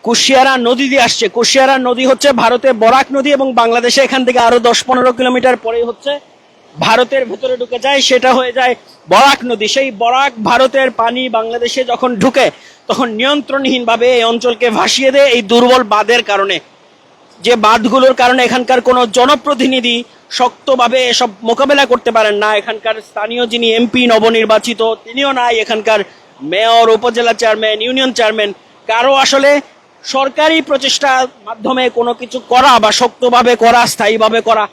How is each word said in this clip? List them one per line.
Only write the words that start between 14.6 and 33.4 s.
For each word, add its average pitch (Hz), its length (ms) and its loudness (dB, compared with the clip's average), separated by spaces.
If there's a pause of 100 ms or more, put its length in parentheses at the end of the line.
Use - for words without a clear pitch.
ভাসিয়ে 247 400 0
দেয় 277 180 4
এই 240 140 0
দুর্বল 247 400 2
বাঁধের 214 400 0
কারণে, 196 340 -2 (840)
যে 202 160 0
বাঁধগুলোর 233 580 2
কারণে 247 300 2
এখানকার 247 360 0
কোনো 247 260 2
জনপ্রতিনিধি 254 880 0 (340)
শক্তভাবে 247 680 0 (140)
এসব 240 180 -2 (120)
মোকাবেলা 269 440 0
করতে 233 240 -2
পারেন 214 240 0
না। 208 220 -2
এখানকার 220 380 -6
স্থানীয় 220 520 -6
যিনি 233 280 -4
এমপি 240 320 0
নবনির্বাচিত, 220 720 2 (140)
তিনিও 254 380 -6
নাই। 240 280 -2
এখানকার 214 400 -2 (420)
মেয়র, 220 480 2
উপজেলা 233 420 0
চেয়ারম্যান, 220 480 -2
ইউনিয়ন 254 320 -2
চেয়ারম্যান, 214 380 -2 (360)
কারো 240 280 0
আসলে 269 360 2 (540)
সরকারি 294 580 0
প্রচেষ্টার 262 640 -2 (180)
মাধ্যমে 233 460 -4
কোনো 240 240 -2
কিছু 247 240 -12 (100)
করা 254 300 4
বা 214 140 2
শক্তভাবে 247 640 0